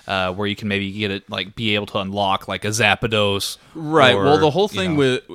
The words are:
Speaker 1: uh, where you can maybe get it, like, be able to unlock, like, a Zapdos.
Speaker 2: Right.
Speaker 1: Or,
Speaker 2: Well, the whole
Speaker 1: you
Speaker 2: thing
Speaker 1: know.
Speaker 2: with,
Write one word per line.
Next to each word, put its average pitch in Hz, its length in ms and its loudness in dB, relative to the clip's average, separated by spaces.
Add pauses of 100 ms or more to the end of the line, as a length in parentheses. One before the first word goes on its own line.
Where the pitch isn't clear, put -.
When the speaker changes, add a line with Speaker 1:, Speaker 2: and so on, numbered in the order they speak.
Speaker 1:
uh, 95 240 -2
where 101 160 -4
you 101 80 -2
can 110 120 -8
maybe 98 240 -4
get 104 180 -4
it, 98 220 -8
like, 98 240 -8
be 110 180 -2
able 101 140 -2
to - 100 -6
unlock, 98 500 -2
like, 95 160 -6
a 104 40 -2
Zapdos. 104 920 0 (160)
Speaker 2:
Right. 151 400 4
Speaker 1:
Or, 98 100 2
Speaker 2:
Well, 147 140 6
the 156 140 4
whole 196 200 0
Speaker 1:
you 202 80 -6
Speaker 2:
thing 180 140 0
Speaker 1:
know. 147 60 0
Speaker 2:
with, 127 240 2 (120)